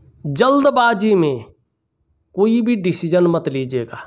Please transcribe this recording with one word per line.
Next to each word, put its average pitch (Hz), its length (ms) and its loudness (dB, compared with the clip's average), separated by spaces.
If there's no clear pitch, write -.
जल्दबाजी 233 880 2
में 139 300 0
कोई 226 260 2
भी 233 140 0
डिसीजन 175 520 0
मत 165 220 -2
लीजिएगा। 127 580 -6